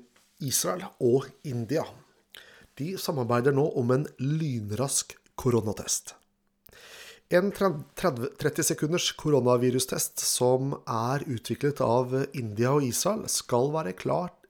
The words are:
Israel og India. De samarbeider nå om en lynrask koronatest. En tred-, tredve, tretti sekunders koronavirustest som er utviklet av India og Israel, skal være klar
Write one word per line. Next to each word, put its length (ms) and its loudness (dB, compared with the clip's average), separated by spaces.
Israel 480 -2
og 240 4
India. 400 -4
De 180 -6
samarbeider 560 2
nå 220 4
om 160 2
en 160 2
lynrask 960 -2
koronatest. 800 -2
En 160 4
tred-, 320 0
tredve, 400 -2
tretti 240 -2
sekunders 560 0
koronavirustest 1040 2
som 480 2
er 400 -2
utviklet 560 -2
av 320 2
India 400 0
og 160 4
Israel, 400 -2
skal 480 0
være 180 -4
klar 380 -2